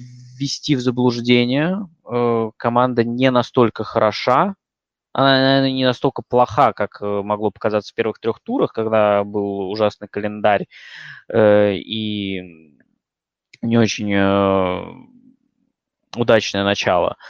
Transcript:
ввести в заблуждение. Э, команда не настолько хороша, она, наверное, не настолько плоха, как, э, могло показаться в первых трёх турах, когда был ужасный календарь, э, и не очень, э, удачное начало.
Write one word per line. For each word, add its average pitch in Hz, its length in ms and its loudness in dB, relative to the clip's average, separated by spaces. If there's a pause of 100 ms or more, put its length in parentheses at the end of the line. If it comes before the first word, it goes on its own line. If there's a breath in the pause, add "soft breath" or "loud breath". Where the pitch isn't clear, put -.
(400)
ввести 139 360 -4
в 127 60 -2
заблуждение. 123 1040 0 (220)
Э, 117 480 -2
команда 123 460 0
не 123 280 0
настолько 120 520 0
хороша, 127 720 0 (580)
она, 135 280 2
наверное, 135 320 2
не 131 120 -2
настолько 127 420 -2
плоха, 123 460 2
как, - 280 -6
э, 101 220 -2
могло 104 280 -2
показаться 104 420 -4
в - 20 -20
первых 113 240 -4
трёх 113 240 -4
турах, - 300 -2
когда 107 520 2
был 101 460 -4
ужасный 104 380 -2
календарь, 104 580 -2 (640 loud breath)
э, 104 460 4
и 101 640 -6 (1200)
не 117 140 2
очень, 104 360 2
э, 98 720 2 (1300)
удачное 113 480 2
начало. 92 520 0 (120)